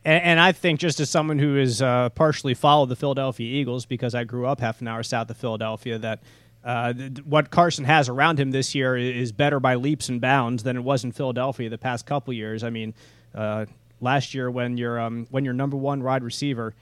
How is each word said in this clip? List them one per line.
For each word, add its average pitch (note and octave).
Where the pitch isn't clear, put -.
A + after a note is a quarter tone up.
And, D#3+
and E3+
I F#3
think, E3
just D#3+
as C#3
someone D#3
who C#3+
has, B2+
uh, B2
partially D3
followed D3
the B2+
Philadelphia C3+
Eagles, B2
because A#2+
I A#2+
grew B2
up C3
half A#2
an A#2+
hour A2+
south A2+
of A2
Philadelphia, A2
that, A2
uh, B2
th-, C3
th-, C#3+
what D3
Carson F3
has D3
around C#3+
him C3+
this C3+
year C3
i-, B2
is B2
better C#3+
by B2+
leaps C#3
and B2
bounds B2+
than B2+
it B2
was C3+
in A#2+
Philadelphia B2+
the A2+
past B2
couple C#3
years. A2
I A#2
mean, A2
uh, G#2+
last B2+
year B2+
when B2
your, A#2+
um, A#2
when C3+
your B2+
number C#3
one C#3
wide C3
receiver, A#2